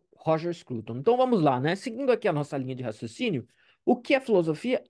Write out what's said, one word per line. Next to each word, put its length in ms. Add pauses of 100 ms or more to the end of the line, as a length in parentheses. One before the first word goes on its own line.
(160)
Roger 380
Scruton. 440
Então 200
vamos 240
lá, 180
né? 160
Seguindo 340
aqui 200
a 40
nossa 240
linha 160
de 80
raciocínio, 640 (400)
o 120
que 180
é 60
filosofia 680